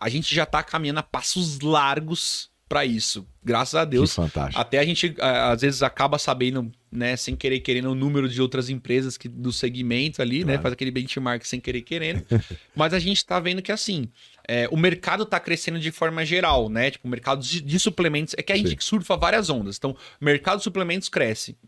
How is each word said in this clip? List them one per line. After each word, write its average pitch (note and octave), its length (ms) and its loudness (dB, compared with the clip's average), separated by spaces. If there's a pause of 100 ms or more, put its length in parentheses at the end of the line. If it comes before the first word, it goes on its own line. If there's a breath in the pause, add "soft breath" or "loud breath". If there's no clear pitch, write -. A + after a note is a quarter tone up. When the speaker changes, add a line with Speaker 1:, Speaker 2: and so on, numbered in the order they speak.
Speaker 1:
A A2+ 80 0
gente C#3 240 0
já D#3 140 4
tá - 160 2
caminhando D#3 380 0
a - 20 -4
passos D3+ 580 -2
largos D3+ 880 2 (200)
pra C#3+ 160 2
isso, A2 420 -2 (160)
graças A#2+ 320 0
a E3 100 4
Deus. B2 260 4
Speaker 2:
Que - 60 -4
fantástico. D2 440 0
Speaker 1:
Até C3 180 2
a C#3+ 60 6
gente, E3 340 0
a, B2 340 2
às A#2 100 0
vezes, C3+ 200 2
acaba C#3 360 2
sabendo, B2+ 520 -2 (220)
né, B2 240 -2
sem B2+ 180 -6
querer C3 260 -2
querendo, B2+ 300 0
o C3 60 0
número C#3 320 2
de B2 120 -2
outras B2+ 300 0
empresas B2+ 460 -2
que, - 100 -16
do B2 240 -6
segmento B2 720 -2
ali, B2+ 180 0
né, D#3 120 0
Speaker 2:
Claro. C#3+ 100 0
Speaker 1:
faz C3 120 0
aquele C3 180 -4
benchmark B2+ 520 -4
sem B2+ 140 -6
querer B2 220 -6
querendo. D#3+ 500 -6
Speaker 2:
<laughs> - 460 0
Speaker 1:
Mas D#3+ 180 2
a F#3 60 4
gente F#3+ 260 0
tá F3+ 140 0
vendo F3+ 220 -2
que, F#3+ 100 -4
assim, F3 360 -4 (380 soft breath)
é, A#2+ 240 0
o D#3+ 60 0
mercado F3+ 500 2
tá F3+ 140 0
crescendo E3+ 400 -4
de D#3 100 -4
forma D#3+ 340 -2
geral, D3+ 440 2
né? A#2 240 2
Tipo, - 160 -10
o - 20 -4
mercado C3+ 320 -2
de, E3 180 -4
de D3 200 -2
suplementos, D#3+ 580 0
é D#3 40 -6
que - 100 -2
a G3 40 4
gente G3+ 140 2
Speaker 2:
Sim. - 80 -2
Speaker 1:
surfa G3 380 0
várias F3+ 340 2
ondas. G#2 280 -2
Então, C3+ 180 -4 (240 loud breath)
o C#3+ 40 -8
mercado D3 340 4
de G3 60 -6
suplementos F3+ 440 -2
cresce, A#2 480 -2 (120)